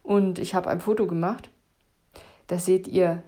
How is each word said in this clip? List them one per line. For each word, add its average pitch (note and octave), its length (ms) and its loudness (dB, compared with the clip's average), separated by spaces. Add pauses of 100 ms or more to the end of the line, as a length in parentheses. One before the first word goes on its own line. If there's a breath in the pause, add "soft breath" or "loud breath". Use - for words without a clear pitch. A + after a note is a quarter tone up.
und G3 360 2
ich - 140 -6
habe F#3 160 -2
ein F3 120 -2
Foto G#3+ 260 0
gemacht. F3 420 -4 (1000 loud breath)
Da F3+ 120 -2
seht F#3 300 0
ihr E3+ 380 2